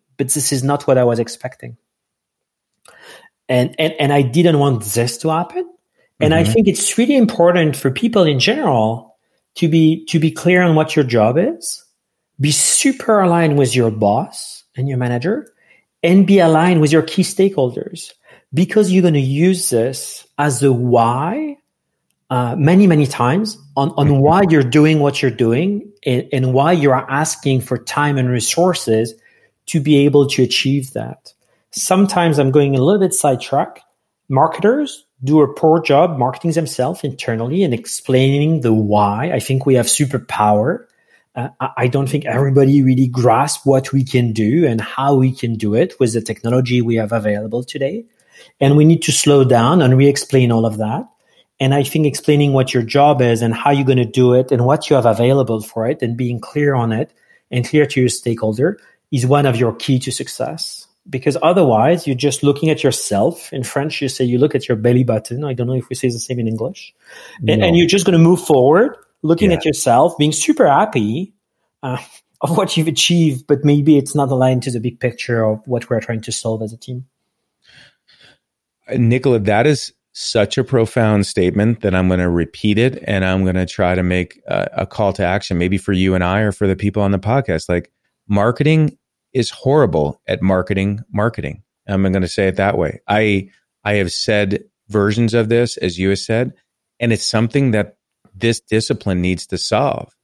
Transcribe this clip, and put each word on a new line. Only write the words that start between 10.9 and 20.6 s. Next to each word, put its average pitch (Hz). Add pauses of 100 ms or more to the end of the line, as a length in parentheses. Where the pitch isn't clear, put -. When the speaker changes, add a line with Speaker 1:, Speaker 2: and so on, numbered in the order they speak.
Speaker 1:
your 151
job 117
is, 254 (560)
be 143
super -
aligned 170
with 123
your 117
boss 107 (100)
and 131
your 135
manager, 123 (500)
and 180
be 196
aligned 165
with 151
your 160
key 185
stakeholders, 175 (400)
because 185
you're 185
gonna 160
use 156
this 123 (120)
as 143